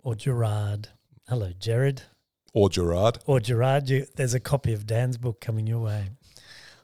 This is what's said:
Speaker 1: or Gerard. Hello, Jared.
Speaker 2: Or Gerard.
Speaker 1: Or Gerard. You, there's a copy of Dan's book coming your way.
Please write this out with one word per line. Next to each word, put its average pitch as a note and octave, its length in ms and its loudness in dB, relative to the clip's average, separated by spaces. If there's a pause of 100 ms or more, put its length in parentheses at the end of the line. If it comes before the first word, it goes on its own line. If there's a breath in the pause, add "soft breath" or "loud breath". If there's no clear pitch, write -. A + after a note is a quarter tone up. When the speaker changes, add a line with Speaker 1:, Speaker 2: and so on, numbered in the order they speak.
Speaker 1:
or A#2 140 -4
Gerard. G#2 760 -2 (380)
Hello, G#2+ 320 -2
Jared. C3 440 0 (500)
Speaker 2:
Or G2+ 160 6
Gerard. F2+ 560 2
Speaker 1:
Or C3+ 140 4
Gerard. B2+ 500 0
You, C3+ 260 0
there's B2+ 180 -2
a B2+ 60 0
copy B2+ 340 -2
of G#2 120 -6
Dan's A#2+ 320 0
book A#2+ 240 -6
coming A2 260 -2
your A#2 140 -2
way. G#2 280 -4 (760 loud breath)